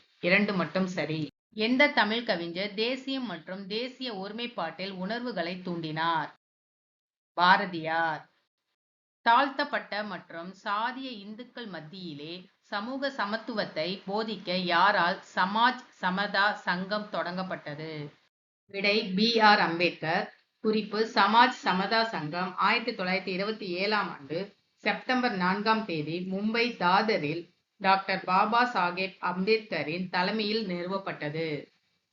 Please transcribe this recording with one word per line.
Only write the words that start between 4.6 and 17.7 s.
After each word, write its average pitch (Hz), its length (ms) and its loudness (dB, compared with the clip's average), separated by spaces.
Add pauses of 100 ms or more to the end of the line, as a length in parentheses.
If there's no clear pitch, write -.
உணர்வுகளை 190 640 -4
தூண்டினார்? 165 760 -2 (1040)
பாரதியார். 165 920 2 (920)
தாழ்த்தப்பட்ட 233 800 2
மற்றும் 180 500 -12 (100)
சாதிய 247 480 -4
இந்துக்கள் 220 560 -14
மத்தியிலே 160 680 -12 (280)
சமூக 254 480 -6
சமத்துவத்தை 202 960 -4
போதிக்க 196 520 -4
யாரால் 180 640 2 (120)
சமாஜ் 220 480 2 (180)
சமதா 196 520 2
சங்கம் 196 580 -4
தொடங்கப்பட்டது? 165 800 -6 (760)